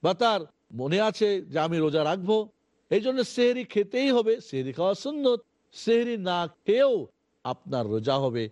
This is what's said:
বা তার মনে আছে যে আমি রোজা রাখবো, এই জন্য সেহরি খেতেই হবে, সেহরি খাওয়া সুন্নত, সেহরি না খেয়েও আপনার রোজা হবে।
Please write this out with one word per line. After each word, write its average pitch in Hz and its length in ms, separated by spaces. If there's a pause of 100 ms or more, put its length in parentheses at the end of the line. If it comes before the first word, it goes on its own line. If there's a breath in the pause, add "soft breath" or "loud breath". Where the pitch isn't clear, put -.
বা 175 100
তার 214 280 (320)
মনে 139 280
আছে 208 400
যে 151 180
আমি 165 180
রোজা 156 260
রাখবো, 196 460 (400)
এই 202 120
জন্য 262 220
সেহরি 247 420
খেতেই 247 460
হবে, 233 300
সেহরি 131 320
খাওয়া 180 220
সুন্নত, 269 460 (300)
সেহরি 233 460
না 180 300 (180)
খেয়েও 233 420 (360)
আপনার 127 440
রোজা 110 300
হবে। 117 340